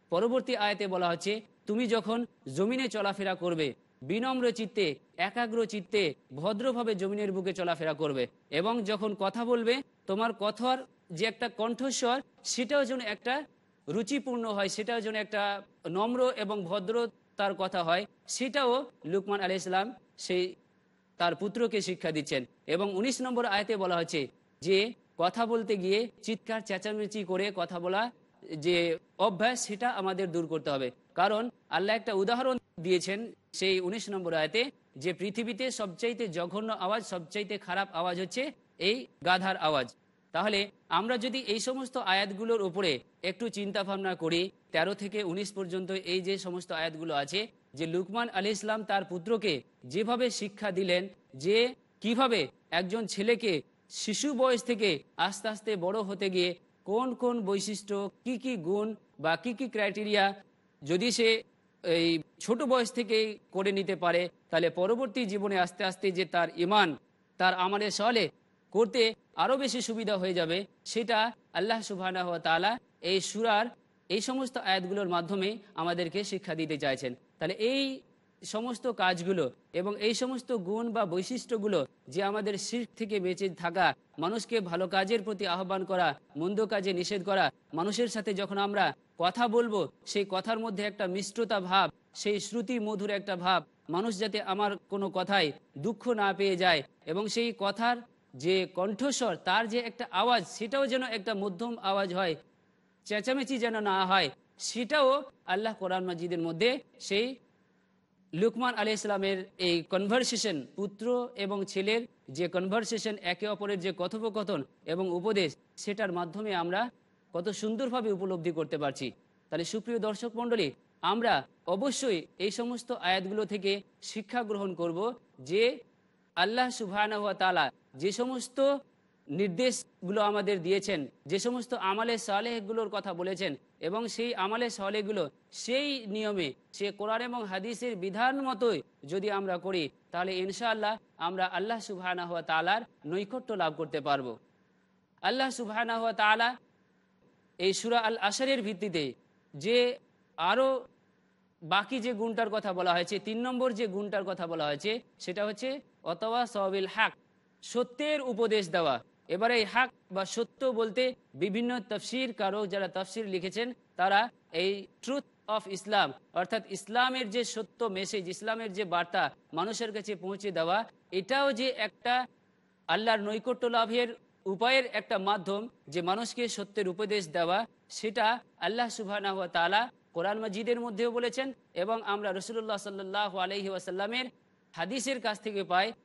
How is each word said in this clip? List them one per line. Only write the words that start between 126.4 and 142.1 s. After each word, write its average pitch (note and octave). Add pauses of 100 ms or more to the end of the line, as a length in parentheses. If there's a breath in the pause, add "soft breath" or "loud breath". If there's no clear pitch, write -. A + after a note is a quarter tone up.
সুবহানাহু G#3
ওয়া G3+
তাআলা F3+ (240)
যে E3
সমস্ত C4 (520)
নির্দেশগুলো G3
আমাদের G#3
দিয়েছেন, F#3 (200)
যে D#3+
সমস্ত A#3+
আমালে A3
সালেহগুলোর A3
কথা G3
বলেছেন, F3+ (260)
এবং G#3+
সেই A#3
আমালে G#3+
সালেহগুলো G3 (220)
সেই C4+
নিয়মে, G3+ (200)
সে G3+
কোরআন A3
এবং A#3+
হাদিসের G#3+
বিধান G#3+
মতোই A#3 (240)
যদি F#3+
আমরা G3
করি, E3+ (220)
তাহলে F#3
ইনশাআল্লাহ G#3 (200)
আমরা F#3
আল্লাহ F#3+
সুবহানাহু F3+